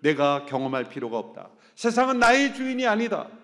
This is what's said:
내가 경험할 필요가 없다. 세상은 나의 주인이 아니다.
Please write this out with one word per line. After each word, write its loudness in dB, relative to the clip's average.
내가 0
경험할 -4
필요가 -8
없다. -12
세상은 0
나의 4
주인이 -4
아니다. -2